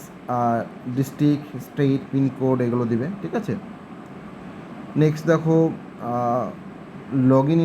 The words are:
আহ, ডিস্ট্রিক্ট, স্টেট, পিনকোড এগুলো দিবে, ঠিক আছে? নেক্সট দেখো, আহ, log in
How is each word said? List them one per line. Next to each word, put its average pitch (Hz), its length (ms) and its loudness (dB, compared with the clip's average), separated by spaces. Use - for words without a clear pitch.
আহ, 120 320 2
ডিস্ট্রিক্ট, 143 480 2
স্টেট, 139 380 2
পিনকোড 131 480 2
এগুলো 123 240 2
দিবে, 117 220 0
ঠিক 82 120 -6
আছে? 175 200 -2
নেক্সট 151 300 4
দেখো, 160 300 4
আহ, 120 440 0
log 135 220 8
in 165 120 6